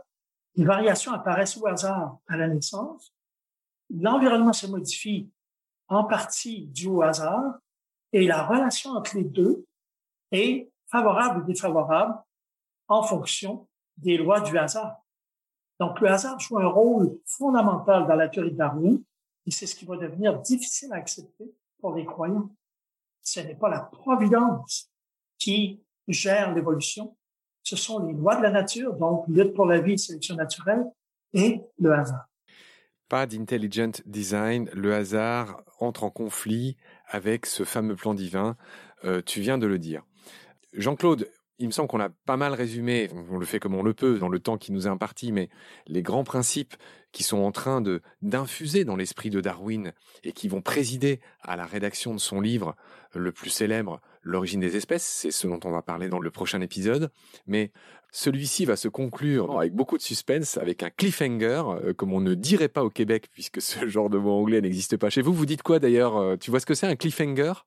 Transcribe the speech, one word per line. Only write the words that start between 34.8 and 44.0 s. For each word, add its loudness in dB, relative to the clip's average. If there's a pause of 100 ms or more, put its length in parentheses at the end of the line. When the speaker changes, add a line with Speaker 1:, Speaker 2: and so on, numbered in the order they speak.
Speaker 2:
hasard -2 (160)
entre -2
en -2
conflit -4 (300)
avec -2
ce -4
fameux -2
plan -2
divin, -2 (480)
euh, -2
tu -6
viens 0
de 2
le 0
dire. -8 (760)
Jean-Claude, 2 (280)
il -4
me -4
semble -2
qu'on -2
a -2
pas -4
mal 0
résumé, -2 (220)
on -2
le -2
fait -2
comme -2
on -2
le 2
peut 2